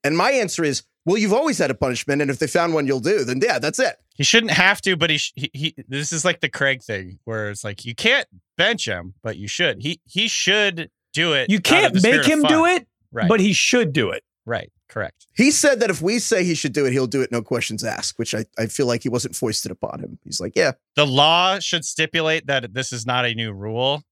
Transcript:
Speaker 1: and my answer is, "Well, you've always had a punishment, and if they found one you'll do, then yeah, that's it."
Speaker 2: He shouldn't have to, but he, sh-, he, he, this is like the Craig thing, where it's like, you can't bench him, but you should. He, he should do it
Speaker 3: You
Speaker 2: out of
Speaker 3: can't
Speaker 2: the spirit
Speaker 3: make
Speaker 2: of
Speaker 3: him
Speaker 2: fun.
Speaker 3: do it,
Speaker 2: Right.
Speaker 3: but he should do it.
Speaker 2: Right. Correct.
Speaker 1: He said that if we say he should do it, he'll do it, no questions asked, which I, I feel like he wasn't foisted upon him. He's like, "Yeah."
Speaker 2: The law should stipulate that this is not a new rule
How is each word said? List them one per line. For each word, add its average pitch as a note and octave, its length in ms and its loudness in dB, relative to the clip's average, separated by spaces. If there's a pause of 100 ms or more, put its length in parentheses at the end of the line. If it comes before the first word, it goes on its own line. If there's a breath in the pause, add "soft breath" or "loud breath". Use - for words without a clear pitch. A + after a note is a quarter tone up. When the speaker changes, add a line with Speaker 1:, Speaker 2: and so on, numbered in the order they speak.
Speaker 1:
and D3 100 2
my G#3 160 2
answer A3 320 0
is, C#3+ 200 -2 (240)
"Well, F#3 100 2
you've G#3 160 2
always C4+ 240 2
had C#3+ 140 0
a B2 40 -2
punishment, C#3 460 -2
and C#3+ 100 2
if C3 100 -4
they D#3 60 2
found E3+ 280 0
one D3 120 0
you'll C3 140 0
do, D#3+ 240 0
then B2+ 180 -2
yeah, F3 160 2
that's D3+ 200 -2
it." B3 180 0 (180)
Speaker 2:
He - 100 -6
shouldn't A3+ 280 2
have F#3 300 4
to, F#3 160 0
but E3 100 0
he, D3+ 80 2
sh-, - 180 -4
he, B2+ 200 -8
he, D3+ 200 -6 (140)
this C#3+ 240 -6
is D#3+ 140 -2
like E3+ 140 0
the D3 100 -2
Craig C3+ 320 -2
thing, F#2+ 420 -10
where A2 240 -6
it's G#2 160 -12
like, G#2 220 -10
you A#2 80 -10
can't B3 340 0 (300)
bench G#3 280 0
him, F2+ 360 -6
but G#2 160 -8
you G2+ 100 -10
should. D3+ 320 -2
He, C3 240 -6
he G#3 240 -2
should F#3+ 600 0 (240)
do E3 180 2
it C3 180 0
Speaker 3:
You G#3+ 60 4
Speaker 2:
out - 20 0
of F3 60 -4
Speaker 3:
can't F4+ 300 4
Speaker 2:
the F#3+ 60 4
spirit A#3+ 180 6
Speaker 3:
make C#4+ 80 2
Speaker 2:
of D4+ 60 4
Speaker 3:
him D4+ 100 2
Speaker 2:
fun. D4+ 100 4
Speaker 3:
do D#4+ 140 4
it, F4+ 200 2 (240)
Speaker 2:
Right. A#2 180 -2
Speaker 3:
but G#3+ 120 4
he G3 140 4
should A3+ 400 2
do A2 160 2
it. - 120 -8 (220)
Speaker 2:
Right. A#2 260 -6 (180)
Correct. - 460 -10
Speaker 1:
He C4 160 4
said C#4 300 2
that A3+ 100 2
if D#3 120 -4
we G#3+ 160 0
say G3 260 0
he E3+ 100 0
should C#3+ 180 -4
do C#3+ 120 2
it, B2+ 80 2
he'll B2+ 160 0
do C3 140 0
it, B2 100 -2
no A#2+ 100 0
questions A2 400 -4
asked, - 360 -6
which A2+ 160 -4
I, A2 100 -4 (140)
I A2+ 80 -2
feel B2+ 200 -2
like A#2+ 160 0
he C3+ 60 -4
wasn't B2 260 -4
foisted - 380 -4
upon - 280 -8
him. - 240 -14
He's - 160 -8
like, - 160 -8
"Yeah." D3+ 160 2 (240)
Speaker 2:
The D3 100 4
law E3+ 540 4
should E3 240 -4
stipulate D#3+ 640 -2
that A#2+ 260 -2
this C3 180 -6
is A#2 140 -8
not B2 180 0
a A#2 100 -2
new A2+ 180 -6
rule A#2+ 600 -4